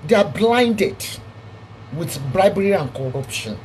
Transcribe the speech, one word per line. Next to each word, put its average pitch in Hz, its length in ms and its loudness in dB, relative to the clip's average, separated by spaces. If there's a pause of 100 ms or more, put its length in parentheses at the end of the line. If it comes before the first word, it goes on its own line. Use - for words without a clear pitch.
they 208 100 6
are 202 100 6
blinded 226 680 2 (1000)
with 160 200 -6 (160)
bribery 196 400 4
and 147 200 0
corruption. 131 720 -6